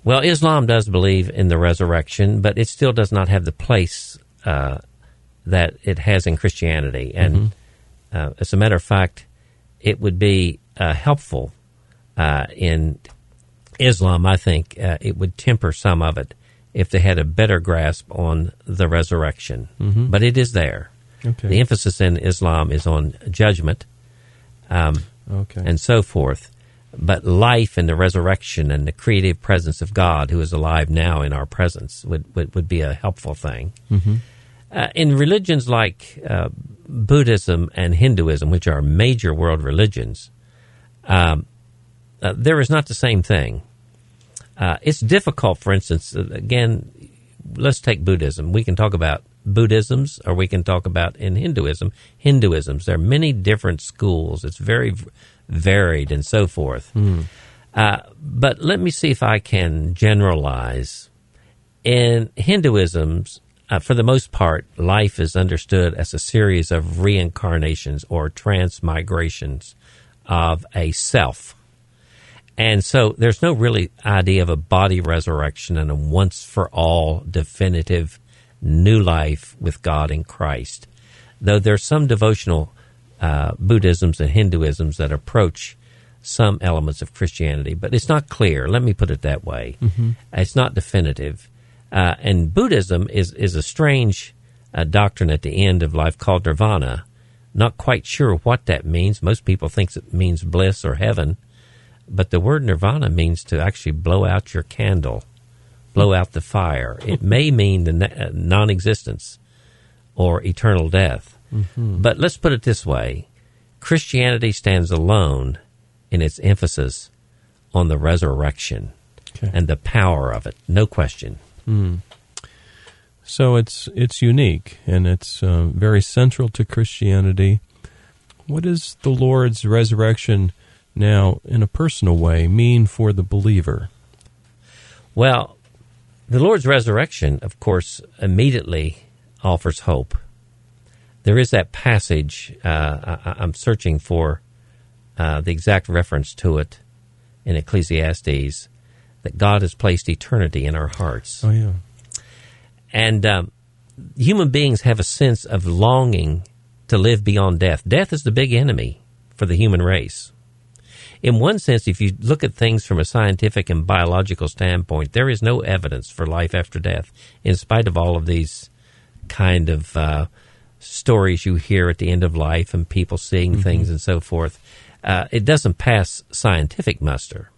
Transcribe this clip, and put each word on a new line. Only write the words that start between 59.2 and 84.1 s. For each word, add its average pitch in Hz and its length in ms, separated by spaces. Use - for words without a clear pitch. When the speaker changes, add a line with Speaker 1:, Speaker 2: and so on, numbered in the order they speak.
Speaker 1:
I 107 160
can 82 540
generalize. 71 1160
In 120 500
Hinduisms, 95 1040
uh, - 100
for - 140
the 117 100
most 127 300
part, 82 320
life 98 440
is 80 160
understood 90 560
as - 200
a 76 60
series 95 500
of 82 300
reincarnations 82 1080
or 80 200
transmigrations 85 1400
of 82 400
a 85 160
self. - 640
And 110 240
so 117 340
there's 113 240
no 170 120
really 110 360
idea 95 380
of 87 60
a 80 80
body 92 440
resurrection 80 760
and 76 120
a 73 60
once-for-all 82 1400
definitive 85 880
new 95 400
life 78 600
with - 200
God 76 300
in 76 140
Christ. - 600
Though 104 200
there's 104 260
some 151 200
devotional, 104 680
uh, 76 360
Buddhisms 92 600